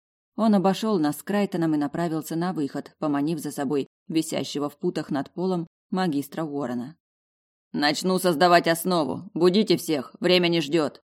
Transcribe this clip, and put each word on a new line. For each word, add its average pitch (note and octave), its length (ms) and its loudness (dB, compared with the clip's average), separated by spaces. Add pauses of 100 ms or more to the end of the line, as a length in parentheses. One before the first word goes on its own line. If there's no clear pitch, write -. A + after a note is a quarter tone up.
(360)
Он G#3+ 180 4
обошел F#3+ 440 2
нас D3 200 -2
с - 40 -16
Крайтоном F#3+ 520 0
и D3+ 40 0
направился D#3+ 580 -4
на F3 160 -2
выход, C#3+ 460 -6
поманив D3+ 400 -2
за C#3+ 140 -8
собой C#3 340 -2 (200)
висящего D3 600 -2
в - 100 -12
путах E3+ 320 -4
над C#3 220 -4
полом F3 340 -2 (240)
магистра D#3+ 540 -2
Уоррена. C#3+ 520 -6 (760)
Начну D#3 460 0
создавать F3 500 4
основу. E3 680 -2
Будите F3+ 420 4
всех, - 440 -4
время F3+ 280 4
не E3+ 120 2
ждет. D3+ 520 -2